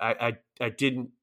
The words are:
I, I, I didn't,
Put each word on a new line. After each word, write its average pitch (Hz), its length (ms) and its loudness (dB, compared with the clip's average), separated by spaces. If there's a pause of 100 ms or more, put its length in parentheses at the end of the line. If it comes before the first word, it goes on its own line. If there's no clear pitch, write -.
I, 113 200 2
I, 117 120 2 (280)
I 123 100 0
didn't, 127 400 0 (120)